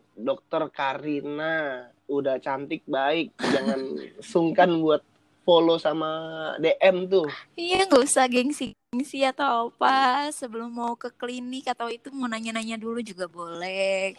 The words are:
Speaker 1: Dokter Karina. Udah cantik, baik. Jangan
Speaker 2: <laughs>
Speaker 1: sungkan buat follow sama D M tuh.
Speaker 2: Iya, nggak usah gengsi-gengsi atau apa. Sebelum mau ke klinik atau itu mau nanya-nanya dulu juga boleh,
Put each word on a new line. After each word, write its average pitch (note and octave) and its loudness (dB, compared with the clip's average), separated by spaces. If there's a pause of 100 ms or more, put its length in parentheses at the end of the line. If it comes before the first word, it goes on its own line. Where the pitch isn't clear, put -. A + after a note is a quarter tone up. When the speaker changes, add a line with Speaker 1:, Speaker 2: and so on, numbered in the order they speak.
(160)
Speaker 1:
Dokter C3+ -2
Karina. C#3+ -4 (240)
Udah C3+ 0
cantik, C#3 -6
baik. C#3+ 0
Jangan C3+ 0 (300)
Speaker 2:
<laughs> - -20
Speaker 1:
sungkan E3+ 4
buat D#3 2 (400)
follow E3 8
sama D#3 -2 (480)
D D3+ 4
M F#3 6
tuh. F3+ 2 (240)
Speaker 2:
Iya, F4+ 0
nggak C4+ 4
usah C4 2
gengsi-gengsi C4 -4
atau B3+ 0
apa. C4+ 2
Sebelum A#3 -10
mau A#3 -4
ke A#3+ -10
klinik B3 -10
atau A#3+ -4
itu A#3 -12
mau C4 -4
nanya-nanya A3+ -6
dulu A3+ -6
juga F#3 -8
boleh, F#3 -2